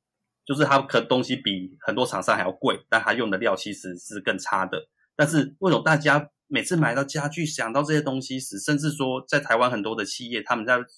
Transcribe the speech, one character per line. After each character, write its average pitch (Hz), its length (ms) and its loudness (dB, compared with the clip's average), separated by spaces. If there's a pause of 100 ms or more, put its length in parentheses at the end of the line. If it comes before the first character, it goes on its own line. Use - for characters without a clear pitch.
(440)
就 143 100 -4
是 147 100 2
他 135 160 6
可 131 200 2
东 127 220 2
西 123 140 -4
比 92 440 -6
很 110 140 -4
多 123 100 0
厂 107 180 -2
商 110 140 4
还 98 60 -2
要 92 80 -2
贵， - 380 -2
但 113 120 4
他 107 140 2
用 117 160 0
的 95 80 0
料 104 160 2
其 101 180 -6
实 92 240 -10
是 104 240 -14
更 107 160 -2
差 95 300 -2
的。 - 220 -8 (260)
但 147 140 2
是 147 320 0
为 190 100 2
什 139 60 6
么 110 80 -2
大 156 120 4
家 147 340 2 (180)
每 131 140 0
次 - 120 -2
买 135 200 2
到 135 100 0
家 143 240 -4
具， 156 180 -4
想 117 260 -4
到 139 100 2
这 151 120 -2
些 147 80 2
东 131 180 -4
西 131 200 -8
时， 101 180 -10
甚 147 180 0
至 151 140 0
说 131 380 -2
在 147 100 2
台 123 180 2
湾 123 140 4
很 113 120 -2
多 110 120 -4
的 107 100 -2
企 117 260 -8
业， 113 120 -4
他 117 140 -2
们 110 100 -6
在 123 120 4 (200)